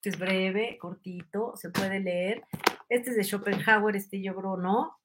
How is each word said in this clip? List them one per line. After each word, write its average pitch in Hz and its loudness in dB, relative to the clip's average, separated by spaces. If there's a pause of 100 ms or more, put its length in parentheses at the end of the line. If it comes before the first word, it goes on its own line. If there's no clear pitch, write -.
que 202 -4
es 170 -4
breve, 190 0
cortito, 185 -8
se - -10
puede 196 0
leer. 185 0 (440)
Este 240 0
es 240 0
de 202 4
Schopenhauer, 202 2
este 196 -6
yo 190 -4
creo 190 -4
no. 190 0